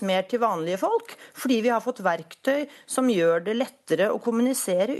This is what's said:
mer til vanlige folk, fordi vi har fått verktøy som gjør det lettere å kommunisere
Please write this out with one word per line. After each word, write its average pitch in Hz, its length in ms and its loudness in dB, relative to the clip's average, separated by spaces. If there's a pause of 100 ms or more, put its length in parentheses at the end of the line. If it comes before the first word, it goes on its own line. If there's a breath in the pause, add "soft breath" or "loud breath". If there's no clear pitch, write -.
mer 185 240 0
til 208 140 -2
vanlige 180 400 0
folk, 427 320 -2 (180 loud breath)
fordi 247 320 0
vi 247 80 2
har 220 100 0
fått 240 220 -6
verktøy 262 600 -2 (180 loud breath)
som 262 240 0
gjør 170 380 4
det 220 100 0
lettere 196 560 0
å - 100 -2
kommunisere 233 760 0